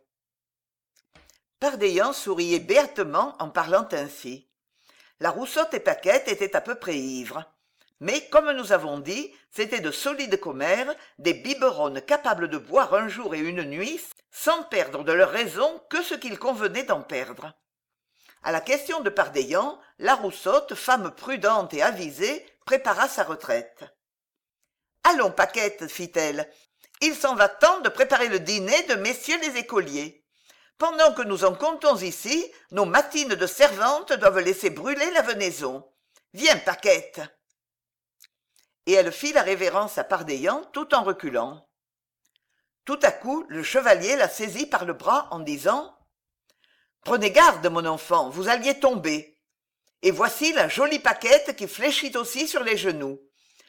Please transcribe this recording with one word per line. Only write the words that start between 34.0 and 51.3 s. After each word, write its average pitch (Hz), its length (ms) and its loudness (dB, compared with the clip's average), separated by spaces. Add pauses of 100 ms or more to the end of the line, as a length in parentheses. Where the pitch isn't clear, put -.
doivent 190 260 6
laisser 185 300 0
brûler 277 420 -4
la 330 100 2
venaison. 170 680 -4 (460)
Viens, 262 220 4
Paquette. » 175 640 0 (1700)
Et 180 80 4
elle 170 180 6
fit 294 200 -6
la 285 100 4
révérence 190 560 0
à 139 60 -2
Pardaillan 170 680 -2
tout 294 220 -4
en 233 100 4
reculant. 147 640 -4 (1160)
Tout 294 180 -4
à 254 100 6
coup, 247 360 -6
le 156 140 -8
chevalier 233 540 4
la 208 120 4
saisit 214 380 -6
par 208 180 -2
le 170 80 -4
bras 247 380 0
en 170 80 -8
disant : « 160 580 -2 (1080)
Prenez 208 260 2
garde, 220 380 6
mon 165 180 -2
enfant, 160 440 0
vous 185 180 -6
alliez 247 320 0
tomber. 160 600 0 (600)
Et 190 80 4
voici 233 420 0
la 262 160 2
jolie 294 300 0
Paquette 262 560 4